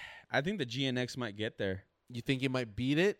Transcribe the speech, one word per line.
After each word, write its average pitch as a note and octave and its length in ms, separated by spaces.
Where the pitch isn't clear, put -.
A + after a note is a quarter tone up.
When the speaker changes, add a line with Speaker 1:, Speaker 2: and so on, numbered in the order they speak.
Speaker 1:
I A#2+ 100
think F#3 180
the C3+ 80
G B2+ 200
N B2+ 100
X B2+ 220
might A2 180
get G#2+ 220
there. F#2+ 240
Speaker 2:
You A#2+ 140
think C3 200
it C3+ 80
might B2 240
beat B2+ 240
it? G3+ 220